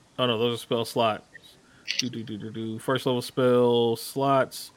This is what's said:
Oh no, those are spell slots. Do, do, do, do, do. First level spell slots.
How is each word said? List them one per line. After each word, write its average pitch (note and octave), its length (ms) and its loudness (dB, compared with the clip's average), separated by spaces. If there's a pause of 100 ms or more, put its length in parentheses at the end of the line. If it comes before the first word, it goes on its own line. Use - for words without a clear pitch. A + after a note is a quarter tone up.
(180)
Oh B2+ 80 0
no, A#2 120 0
those A#2+ 200 0
are - 40 -12
spell A#2 220 -2
slots. A2+ 400 0 (760)
Do, B2+ 100 -2
do, A#2+ 120 -10
do, A2+ 140 -10
do, G#2+ 140 -10
do. A2 280 -8
First B2+ 280 -2
level B2 160 0
spell A#2+ 760 4
slots. C3+ 800 -2